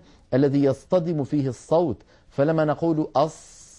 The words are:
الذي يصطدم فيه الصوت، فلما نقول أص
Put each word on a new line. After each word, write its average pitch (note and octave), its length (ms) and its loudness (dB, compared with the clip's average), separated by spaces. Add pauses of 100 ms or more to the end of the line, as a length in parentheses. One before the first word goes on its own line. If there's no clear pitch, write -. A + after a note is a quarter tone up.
(340)
الذي C#3 300 2
يصطدم D#3+ 600 -2
فيه C3+ 240 -2
الصوت، D#3 540 -2 (280)
فلما D#3 340 0
نقول D#3 520 -2
أص - 480 -4 (140)